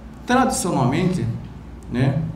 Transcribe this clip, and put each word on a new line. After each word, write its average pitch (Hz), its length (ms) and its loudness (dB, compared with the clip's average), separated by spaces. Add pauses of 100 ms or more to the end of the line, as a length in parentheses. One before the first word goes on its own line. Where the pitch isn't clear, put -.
(260)
tradicionalmente, 170 1000 2 (640)
né, 127 320 2 (120)